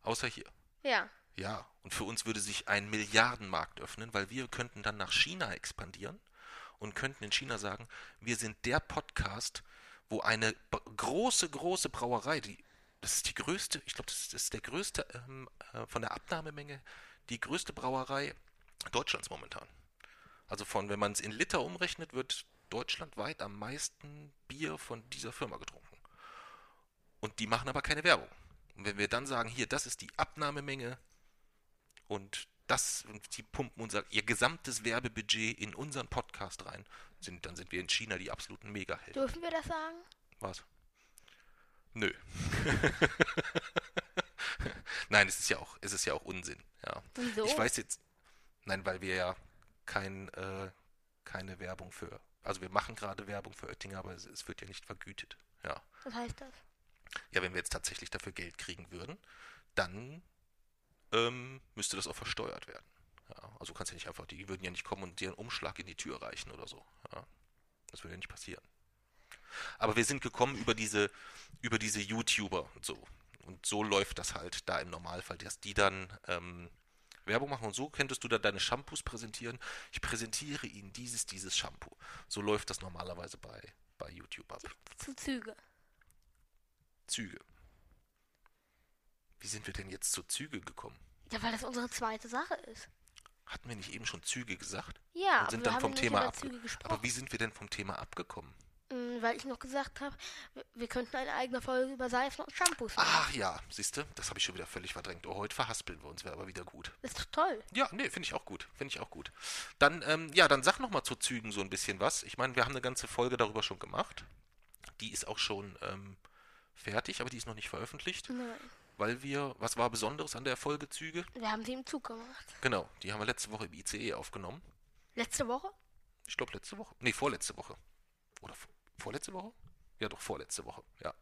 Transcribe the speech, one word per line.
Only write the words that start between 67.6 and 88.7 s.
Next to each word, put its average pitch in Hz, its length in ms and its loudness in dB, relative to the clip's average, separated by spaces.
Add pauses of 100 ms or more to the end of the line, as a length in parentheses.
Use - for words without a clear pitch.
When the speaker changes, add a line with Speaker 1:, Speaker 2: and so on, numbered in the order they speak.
Speaker 1:
das - 120 -14
würde 85 100 -8
ja 87 40 -10
nicht 92 120 -8
passieren. - 340 -10 (1160)
Aber 110 160 6
wir 113 100 8
sind 139 160 2
gekommen 127 340 4
über 110 200 4
diese, 104 340 4 (520)
über 113 180 4
diese 107 220 0
YouTuber 98 720 2
und - 100 -12
so. - 160 -4 (440)
Und 87 200 -12
so 104 180 2
läuft 101 360 6
das - 160 -2
halt - 320 -4
da - 120 2
im 87 100 -4
Normalfall, 87 480 -6
dass - 240 -8
die 101 120 -8
dann, 95 380 6 (160)
ähm, 87 420 -4 (560)
Werbung 127 240 2
machen 117 180 -2
und 98 80 -4
so 139 140 -2
könntest 135 340 -2
du - 60 -4
dann 113 120 6
deine 98 180 4
Shampoos 139 440 0
präsentieren. 117 560 -6 (320)
Ich - 100 -4
präsentiere 120 640 -2
Ihnen 98 260 -12
dieses, 120 320 -2
dieses 95 320 -2
Shampoo. - 380 -4 (340)
So 104 120 -2
läuft 104 280 4
das 95 120 -2
normalerweise 87 560 -6
bei, - 240 -14 (360)
bei - 120 -8
YouTube - 420 -12
ab. - 100 -10 (360)
Speaker 2:
Zu - 180 -10
Züge. 220 400 -4 (1500)
Speaker 1:
Züge. 95 320 -4 (2000)